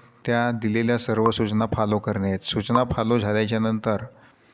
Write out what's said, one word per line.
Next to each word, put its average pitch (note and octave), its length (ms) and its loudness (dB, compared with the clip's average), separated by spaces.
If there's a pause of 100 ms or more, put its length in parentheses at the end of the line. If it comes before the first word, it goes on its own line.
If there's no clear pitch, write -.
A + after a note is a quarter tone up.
(260)
त्या A#2+ 260 0
दिलेल्या A2+ 460 0
सर्व A2+ 320 0
सूचना G#2+ 440 0
फॉलो G#2+ 240 2
करणे G2+ 300 -2
आहेत. F#2+ 140 0
सूचना A#2 440 0
फॉलो A#2+ 320 2
झाल्याच्यानंतर A2 840 0 (520)